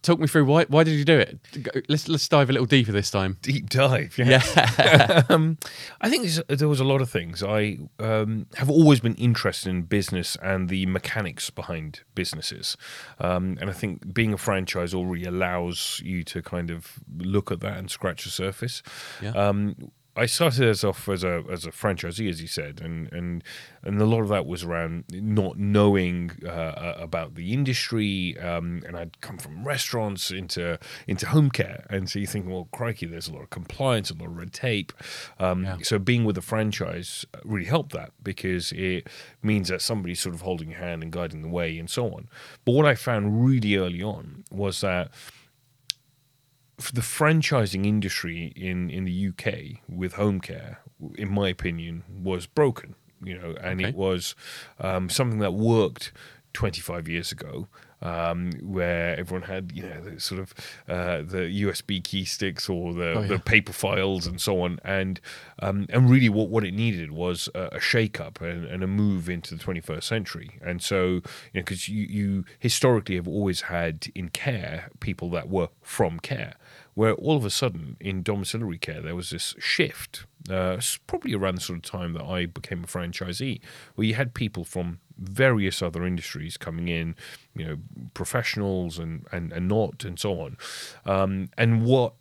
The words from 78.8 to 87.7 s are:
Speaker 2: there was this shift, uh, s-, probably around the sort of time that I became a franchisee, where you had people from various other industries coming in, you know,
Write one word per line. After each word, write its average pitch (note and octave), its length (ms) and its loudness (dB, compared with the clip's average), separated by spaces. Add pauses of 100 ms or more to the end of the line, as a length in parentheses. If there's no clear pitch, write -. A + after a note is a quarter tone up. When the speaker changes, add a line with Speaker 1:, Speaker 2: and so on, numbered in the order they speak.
Speaker 2:
there D#2+ 140 -6
was F2 160 -8
this - 280 -6
shift, - 640 -2 (240)
uh, F#2 280 0
s-, - 300 -4
probably E4+ 260 -4
around F#2+ 220 0
the F2+ 60 -6
sort F2 160 -8
of E2 60 -12
time F2 300 -6
that E2 100 -6
I F2 220 -2
became F2 380 -8
a F2 40 -10
franchisee, F#2 720 -6 (360)
where A2 120 2
you A2 60 2
had A#2+ 200 -2
people G2+ 300 -4
from F2 360 -6 (180)
various G2+ 640 2
other E2+ 240 -2
industries E2+ 520 -6
coming E2+ 320 -6
in, E2 260 -2 (400)
you D#2+ 80 -8
know, D#2 140 -6 (360)